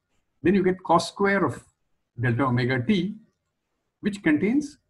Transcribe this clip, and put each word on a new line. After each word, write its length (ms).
Then 100
you 100
get 200
cos 240
square 380
of 180
delta 240
omega 420
t, 300
which 200
contains 580